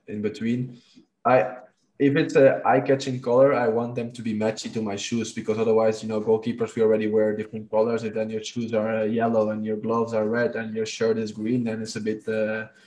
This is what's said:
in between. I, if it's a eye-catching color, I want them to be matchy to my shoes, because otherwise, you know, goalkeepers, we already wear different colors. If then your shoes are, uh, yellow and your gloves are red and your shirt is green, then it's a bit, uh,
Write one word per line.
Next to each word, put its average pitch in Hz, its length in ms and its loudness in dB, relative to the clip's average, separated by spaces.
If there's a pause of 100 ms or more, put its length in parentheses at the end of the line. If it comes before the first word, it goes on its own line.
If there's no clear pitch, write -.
in 104 160 -8
between. 117 580 -4 (440)
I, 127 320 4 (420)
if 143 160 4
it's 160 220 2
a 135 280 6
eye-catching 135 560 2
color, 131 340 4
I 120 120 2
want 120 300 -2
them 117 160 -6
to 113 100 -14
be 110 100 -4
matchy 107 400 -4
to 113 80 -4
my 104 140 -4
shoes, 110 380 -4
because 110 260 -4
otherwise, 110 420 2
you 110 80 -8
know, 110 120 -2
goalkeepers, 113 560 0
we 113 60 2
already 110 260 4
wear 107 280 2
different 107 340 -10
colors. 113 340 2
If 107 100 -6
then 110 160 -4
your 110 140 -6
shoes 113 280 -6
are, 110 260 0
uh, 110 60 0
yellow 113 460 0
and 107 160 -6
your 107 120 -4
gloves 113 360 -2
are 107 140 0
red 117 260 0
and 110 220 -6
your 110 100 -2
shirt 113 320 0
is 107 140 -4
green, 117 320 -2
then 110 180 -4
it's 110 140 -8
a 110 40 -6
bit, 110 280 -4
uh, 110 400 -2 (180)